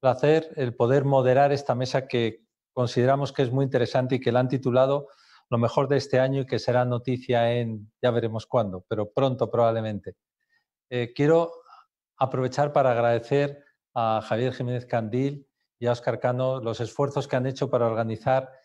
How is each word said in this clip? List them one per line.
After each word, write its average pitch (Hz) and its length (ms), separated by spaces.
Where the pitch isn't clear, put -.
placer 147 560
el 123 180
poder 131 300
moderar 135 480
esta 139 240
mesa 131 320
que 117 340
consideramos 127 600
que - 100
es 120 100
muy 135 120
interesante 127 520
y 123 40
que 120 120
la 123 80
han 127 80
titulado 135 580
Lo 120 60
mejor 120 320
de 143 80
este 131 240
año 135 220
y 131 40
que 123 120
será 123 260
noticia 123 680
en 113 380
ya 123 80
veremos 113 340
cuándo, 98 420
pero 104 240
pronto 127 400
probablemente. 110 640
Eh, 120 260
quiero 165 340
aprovechar 127 520
para 135 220
agradecer 120 720
a 110 280
Javier 120 300
Jiménez 123 320
Candil 123 600
y 120 60
a 120 60
Óscar 120 280
Cano 131 400
los 113 200
esfuerzos 139 480
que - 80
han 127 100
hecho 135 240
para 120 160
organizar 113 640